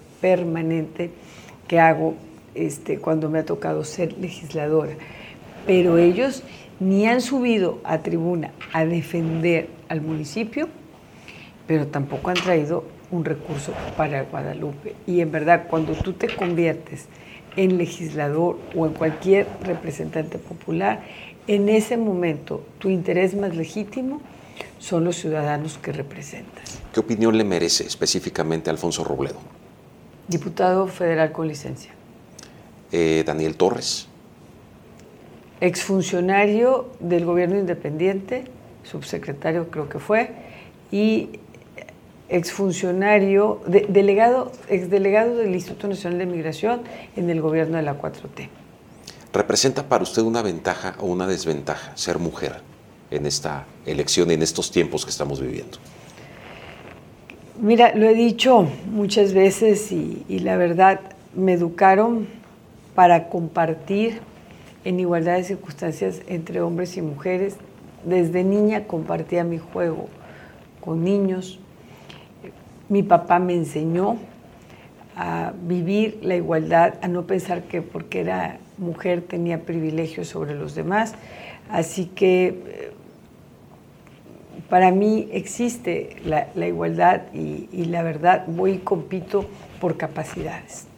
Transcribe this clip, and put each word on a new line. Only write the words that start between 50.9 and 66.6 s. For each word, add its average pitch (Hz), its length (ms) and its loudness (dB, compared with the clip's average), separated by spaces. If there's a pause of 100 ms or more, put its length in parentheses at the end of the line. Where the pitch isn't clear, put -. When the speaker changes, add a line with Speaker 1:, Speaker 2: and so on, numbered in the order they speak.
Speaker 2:
o 101 60 -6
una 92 200 -2
desventaja 76 720 -4
ser 82 240 -4
mujer 76 380 -6 (520)
en 73 160 -4
esta 71 400 -4 (200)
elección, 76 460 0
en 78 100 4
estos 82 300 -4
tiempos 78 340 0
que - 60 -10
estamos 73 280 -6
viviendo? - 380 -10 (1800)
Speaker 1:
Mira, 233 340 8
lo 220 140 6
he 220 40 10
dicho 233 540 6 (240)
muchas 202 420 2
veces 196 600 6
y, 165 340 -4
y 190 120 -4
la 185 180 0
verdad, 185 420 6 (340)
me 185 200 4
educaron 190 760 4 (640)
para 175 360 8
compartir 170 920 -2 (640)
en 185 160 -2
igualdad 175 380 2
de 185 60 0
circunstancias 180 840 -6
entre 175 340 -6